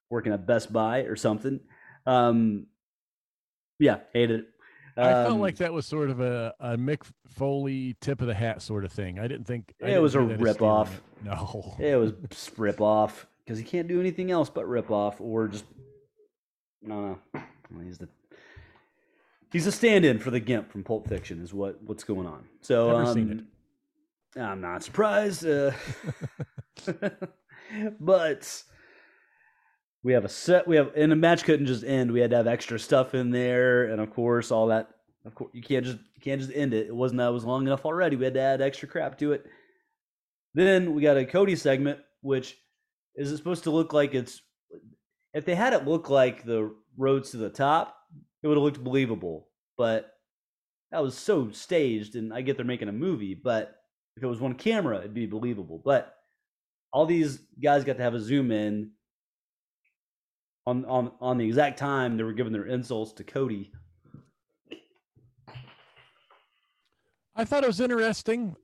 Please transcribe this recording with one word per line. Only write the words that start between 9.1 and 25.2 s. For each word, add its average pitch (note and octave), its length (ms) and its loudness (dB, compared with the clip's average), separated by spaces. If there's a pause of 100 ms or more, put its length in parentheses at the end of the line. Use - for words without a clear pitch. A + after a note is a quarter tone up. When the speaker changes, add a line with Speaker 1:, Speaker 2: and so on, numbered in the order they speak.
Speaker 2:
I A2 80 -6
didn't B2 200 -10
think A#2+ 260 -8 (100)
I - 40 -6
Speaker 1:
It - 20 -4
Speaker 2:
didn't F#3 140 4
Speaker 1:
was C#3 120 4
a C#3 40 4
Speaker 2:
view A#2+ 100 6
that A2 60 -2
as G#2+ 60 -2
Speaker 1:
rip A2 220 2
off. G#2+ 260 6
Speaker 2:
stealing F#2 140 -12 (280)
it. F#2+ 100 -6
No. - 400 -10
Speaker 1:
It C#3+ 160 2
was A2 160 4 (100)
<laughs> B2+ 80 -12
s-, - 280 -16
rip G#2 240 0
off G#2+ 440 2 (220)
'cause A2+ 80 -6
he A2+ 80 -8
can't F3 240 -4
do F3 100 0
anything F#3 320 -2
else D#3+ 200 2
but - 180 -6
rip A#2 220 -2
off G#2 300 0
or A2 280 -2
just, G#2 160 -10 (1160)
no, G2+ 360 -8 (160)
no. - 60 -10 (420)
He's F2+ 140 -16
the, F2 120 -16 (1400)
he's E3+ 160 0
a G3+ 60 0
stand-in F3+ 460 6
for B2+ 120 -6
the B2 100 0
GIMP A2 300 -2
from G2 140 -10
Pulp A2 240 -4
Fiction F2 340 -8
is F2 120 -14
what, G2 280 -6
what's - 220 -12
going F#2 220 -6
on. D2+ 180 -14 (160)
So, A#2 280 2
Speaker 2:
Never A#2 160 4
Speaker 1:
um, A#2+ 100 2
Speaker 2:
seen A2 320 -2 (920)
it. C3 40 -10
Speaker 1:
I'm G2 200 -6
not - 240 -8
surprised. G3+ 600 0